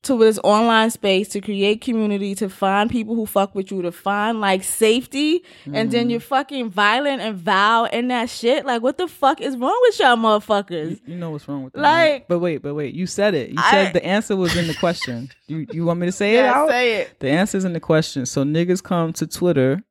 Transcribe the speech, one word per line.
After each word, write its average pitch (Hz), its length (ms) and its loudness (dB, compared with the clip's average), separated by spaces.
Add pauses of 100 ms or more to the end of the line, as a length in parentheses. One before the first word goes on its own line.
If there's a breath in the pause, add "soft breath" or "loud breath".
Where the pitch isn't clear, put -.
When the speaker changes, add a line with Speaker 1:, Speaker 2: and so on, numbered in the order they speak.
Speaker 1:
to 262 160 0
this 220 240 6
online 220 480 4
space 202 380 0
to 202 120 -6
create 202 400 -2
community, 208 540 -2
to 196 140 -4
find 202 420 0
people 220 240 -4
who 226 100 -2
fuck 202 300 0
with 190 160 -6
you, 190 120 -4
to 175 100 -4
find, 208 480 -2
like, 190 240 0
safety, 269 800 0 (220 loud breath)
and 214 260 -2
then 240 100 0
Speaker 2:
Mm-hmm. 240 80 0
Speaker 1:
you're 233 100 -2
fucking 269 500 -4
violent 220 520 0
and 214 140 -6
vile 208 480 2
in 240 240 -4
that 247 200 -2
shit. 262 380 -2
Like, 240 160 -2
what 262 160 -2
the 359 80 -2
fuck 285 340 0
is 269 160 -6
wrong 285 260 -2
with 480 180 4
y'all 254 160 6
motherfuckers? 208 760 0 (160)
Speaker 2:
You, 175 80 -12
you - 20 -10
know 170 140 -8
what's 147 160 -12
wrong 139 160 -8
with 131 120 -16
that, 269 80 -10
right? 311 320 4
Speaker 1:
Like, 254 140 -10
Speaker 2:
But 175 120 0
wait, 170 220 -2
but 143 120 -8
wait. 147 200 -6
You 180 120 -4
said 202 280 0
it. 131 160 -4
You - 80 -8
Speaker 1:
I 131 120 4
Speaker 2:
said 190 220 4
the 170 120 0
answer 208 300 -2
was 175 220 0
in 170 100 0
the 160 80 -6
question. 131 600 -4
Speaker 1:
<laughs> - 120 -20
Speaker 2:
You, 160 220 -8
you 165 140 -4
want 170 160 0
me 175 60 -2
to 180 60 -2
say 208 240 2
it 254 80 6
Speaker 1:
Yeah, 247 100 2
Speaker 2:
out? 294 160 2
Speaker 1:
say 240 320 2
it. - 180 -12
Speaker 2:
The 139 80 -2
answer's 185 380 0
in 175 80 -2
the 160 60 -4
question. 156 440 0
So 135 180 -2
niggas 170 400 0
come 165 320 -2
to 160 120 -4
Twitter 160 640 0